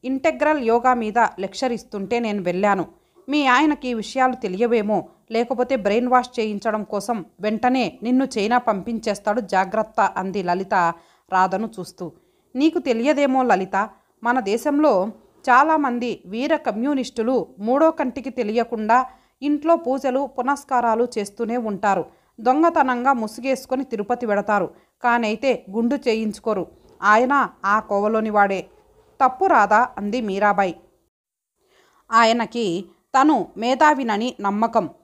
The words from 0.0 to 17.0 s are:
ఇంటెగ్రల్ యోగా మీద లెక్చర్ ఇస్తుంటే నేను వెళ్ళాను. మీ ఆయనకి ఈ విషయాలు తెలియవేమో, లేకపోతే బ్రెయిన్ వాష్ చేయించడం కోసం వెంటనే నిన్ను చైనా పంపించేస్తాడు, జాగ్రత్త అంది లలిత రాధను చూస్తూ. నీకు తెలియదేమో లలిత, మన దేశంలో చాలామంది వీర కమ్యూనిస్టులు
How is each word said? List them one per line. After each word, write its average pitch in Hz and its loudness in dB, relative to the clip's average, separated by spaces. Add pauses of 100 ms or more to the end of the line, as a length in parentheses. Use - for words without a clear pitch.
ఇంటెగ్రల్ 294 0
యోగా 240 2
మీద 220 -2
లెక్చర్ 220 -2
ఇస్తుంటే 214 -6
నేను 208 -4
వెళ్ళాను. 185 0 (420)
మీ 285 0
ఆయనకి 269 2
ఈ 247 -4
విషయాలు 254 0
తెలియవేమో, 214 -2 (220)
లేకపోతే 240 -2
బ్రెయిన్ 214 0
వాష్ 247 0
చేయించడం 214 -4
కోసం 202 -6 (160)
వెంటనే 226 0
నిన్ను 254 0 (100)
చైనా 220 2
పంపించేస్తాడు, 214 -2
జాగ్రత్త 196 -2
అంది 190 -2
లలిత 190 -2 (580)
రాధను 190 0 (120)
చూస్తూ. 170 -12 (440)
నీకు 311 2
తెలియదేమో 262 0
లలిత, 196 0 (360)
మన 247 2
దేశంలో 233 0 (420)
చాలామంది 247 2
వీర 247 -2
కమ్యూనిస్టులు 247 -2 (120)